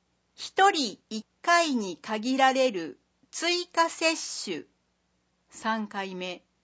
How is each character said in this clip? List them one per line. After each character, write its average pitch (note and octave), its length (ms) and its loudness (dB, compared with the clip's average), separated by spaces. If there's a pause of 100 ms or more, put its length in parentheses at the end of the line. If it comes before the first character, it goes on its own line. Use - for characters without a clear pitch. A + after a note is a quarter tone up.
(340)
一 - 380 2
人 C4+ 260 -2 (120)
一 A3 160 -8 (160)
回 E4+ 340 4
に G3 220 -4
限 A3+ 400 -4
ら C4 160 6
れ C4 180 2
る E3 280 -8 (320)
追 F4 360 -2
加 E4 220 2
接 D#4+ 260 0 (300)
種。 D#3 180 -8 (840)
三 A3 380 -4
回 G3 280 -8
目 F3+ 260 -10 (220)